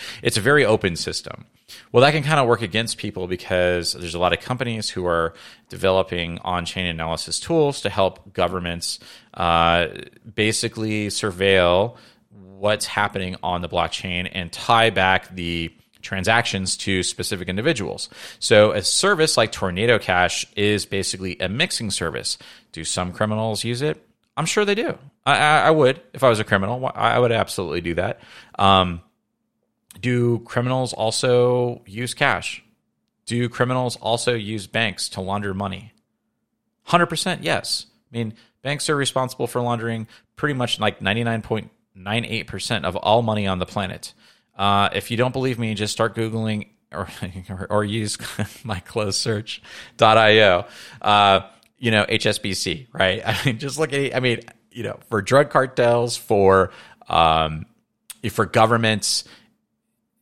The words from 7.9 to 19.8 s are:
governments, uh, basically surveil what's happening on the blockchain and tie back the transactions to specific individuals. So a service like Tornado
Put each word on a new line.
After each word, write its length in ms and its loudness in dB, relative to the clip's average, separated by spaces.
governments, 640 -4
uh, 540 4
basically 720 -2
surveil 920 2
what's 560 -4
happening 560 -2
on 200 -4
the 80 -8
blockchain 600 -4
and 200 -8
tie 400 4
back 440 2
the 380 -6
transactions 760 0
to 240 -2
specific 460 -6
individuals. 600 -4
So 340 8
a 100 -2
service 540 2
like 140 4
Tornado 460 0